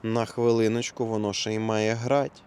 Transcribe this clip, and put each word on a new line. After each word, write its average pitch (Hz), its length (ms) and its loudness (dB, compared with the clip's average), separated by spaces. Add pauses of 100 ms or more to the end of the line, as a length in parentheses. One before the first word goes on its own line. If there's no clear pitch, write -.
На 113 220 0
хвилиночку, 117 800 2
воно 107 280 -2
ще 110 200 -4
й 107 60 -2
має 110 340 0
грати. 127 540 -2